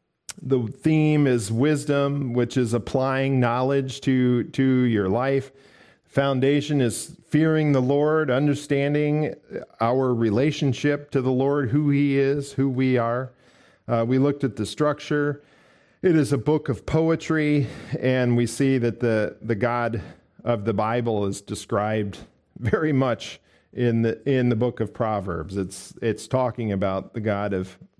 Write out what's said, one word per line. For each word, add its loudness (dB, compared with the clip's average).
The 0
theme 2
is 0
wisdom, 0
which 0
is 2
applying 0
knowledge 0
to, 2
to -2
your 2
life. 0
Foundation 2
is -2
fearing 2
the 4
Lord, 2
understanding 0
our 2
relationship 0
to 0
the 0
Lord, 0
who 2
he 2
is, 0
who 0
we 0
are. -2
Uh, 0
we 2
looked 2
at -4
the -4
structure. -2
It 4
is 2
a 2
book 0
of -6
poetry, 0
and 2
we 2
see 0
that -2
the, 0
the -2
God -2
of -2
the 0
Bible 0
is -6
described -4
very 0
much -2
in 0
the, 0
in 2
the 2
book -2
of -2
Proverbs. -4
It's, -8
it's -4
talking -2
about -2
the -8
God -2
of, -6